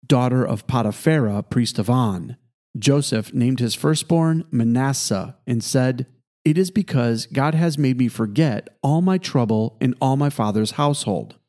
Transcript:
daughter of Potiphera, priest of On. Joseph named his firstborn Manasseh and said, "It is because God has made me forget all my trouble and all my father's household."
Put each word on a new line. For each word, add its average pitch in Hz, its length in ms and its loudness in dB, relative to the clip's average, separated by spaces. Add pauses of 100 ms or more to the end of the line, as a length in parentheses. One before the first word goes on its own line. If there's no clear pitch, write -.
daughter 127 400 2
of 110 220 -4
Potiphera, 113 720 0
priest - 380 -2
of 104 100 -2
On. 113 460 0 (420)
Joseph 131 560 0
named 123 260 0
his 117 140 -2
firstborn 160 800 0
Manasseh 117 840 0 (120)
and 120 160 -2
said, 127 420 0 (400)
"It 156 120 2
is 185 120 0
because 120 640 0
God 147 220 0
has 160 240 0
made 131 180 2
me 123 100 2
forget 110 600 -2 (140)
all 151 180 2
my 185 160 2
trouble 113 640 0
and 123 180 0
all 135 160 2
my 143 140 2
father's 107 420 -2
household." 127 640 -2 (140)